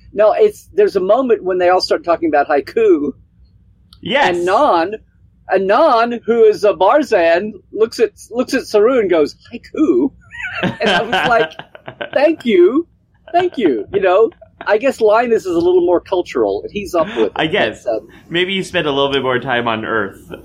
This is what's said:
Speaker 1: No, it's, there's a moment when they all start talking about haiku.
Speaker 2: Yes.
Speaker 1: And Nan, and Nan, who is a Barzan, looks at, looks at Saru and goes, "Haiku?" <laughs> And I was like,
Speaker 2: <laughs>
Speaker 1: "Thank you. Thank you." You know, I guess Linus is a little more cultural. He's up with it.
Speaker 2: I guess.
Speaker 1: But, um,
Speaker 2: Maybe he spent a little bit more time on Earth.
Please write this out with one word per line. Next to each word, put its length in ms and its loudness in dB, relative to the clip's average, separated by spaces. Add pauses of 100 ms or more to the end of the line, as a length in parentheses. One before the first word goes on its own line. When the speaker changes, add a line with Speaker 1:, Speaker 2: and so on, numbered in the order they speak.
(140)
Speaker 1:
No, 200 2
it's, 400 0
there's 220 0
a 60 0
moment 420 0
when 160 -4
they 100 2
all 120 2
start 220 -4
talking 260 -2
about 180 0
haiku. 640 0 (880)
Speaker 2:
Yes. 340 -2
Speaker 1:
And 100 -4
Nan, 500 0 (540)
and 180 0
Nan, 580 2
who 180 2
is 220 4
a 80 4
Barzan, 800 2 (180)
looks 300 -2
at, 100 2 (200)
looks 220 -4
at 120 -2
Saru 340 2
and 100 -2
goes, 260 0 (180)
"Haiku?" 580 -2 (260)
<laughs> 260 -8
And 260 -2
I 140 0
was 80 -8 (180)
like, 220 0 (600)
Speaker 2:
<laughs> 20 -14
Speaker 1:
"Thank 320 0
you. 420 4 (440)
Thank 260 -2
you." 360 0
You 80 -2
know, 300 2 (300)
I 160 0
guess 220 -2
Linus 460 2
is 100 -4
a 40 2
little 260 2
more 160 0
cultural. 680 -4
He's 260 -8
up 120 0
with 100 -8 (100)
it. 100 -8
Speaker 2:
I 100 -2
guess. 380 -4
Speaker 1:
But, 120 -4
um, 120 -14 (200)
Speaker 2:
Maybe 260 -2
he 80 -4
spent 240 -4
a 40 0
little 200 0
bit 120 0
more 160 -2
time 300 -2
on 160 -4
Earth. 440 -6 (160)